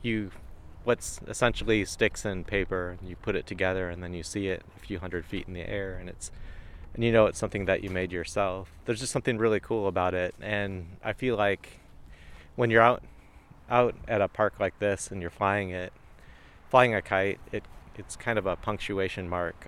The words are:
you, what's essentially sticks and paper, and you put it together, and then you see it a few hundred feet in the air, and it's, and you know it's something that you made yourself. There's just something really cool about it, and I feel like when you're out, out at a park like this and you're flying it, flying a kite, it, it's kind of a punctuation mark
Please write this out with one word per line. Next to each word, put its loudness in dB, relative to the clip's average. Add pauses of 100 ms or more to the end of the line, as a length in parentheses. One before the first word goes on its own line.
you, -2 (540)
what's 0
essentially 2
sticks 0
and -2
paper, -2
and -10
you -10
put -2
it -2
together, 0
and -8
then -8
you -6
see -4
it -4 (140)
a -20
few -8
hundred -6
feet -6
in -10
the -8
air, -6
and -10
it's, -12 (600)
and 0
you 4
know 10
it's -2
something -2
that 2
you -4
made -2
yourself. -2 (120)
There's -2
just -6
something 0
really 4
cool -2
about 2
it, -2
and -4
I -2
feel 0
like 0 (800)
when 2
you're 10
out, 6 (680)
out 6 (140)
at 2
a 6
park 2
like 0
this 0
and -6
you're -4
flying 2
it, -8 (800)
flying 8
a 2
kite, 2 (100)
it, -6 (320)
it's -14
kind -2
of 0
a 2
punctuation -2
mark -4